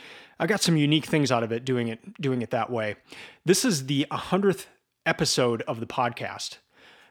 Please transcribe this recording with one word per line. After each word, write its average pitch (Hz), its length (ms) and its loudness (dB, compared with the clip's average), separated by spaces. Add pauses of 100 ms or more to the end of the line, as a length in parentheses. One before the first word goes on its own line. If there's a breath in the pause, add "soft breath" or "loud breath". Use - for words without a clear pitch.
(400 loud breath)
I - 60 0
got 196 160 2
some 165 160 4
unique 147 300 4
things 143 240 2
out 117 100 4
of 113 100 -2
it 123 140 -4
doing 123 220 0
it, 113 340 -10
doing 131 220 -2
it 110 80 -8
that 113 180 -2
way. 110 260 -2 (480 loud breath)
This 196 220 4
is 147 220 0
the 143 240 0
hundredth 180 560 0 (360)
episode 135 600 2
of 123 160 -6
the 113 80 -8
podcast. 113 680 -4 (540 soft breath)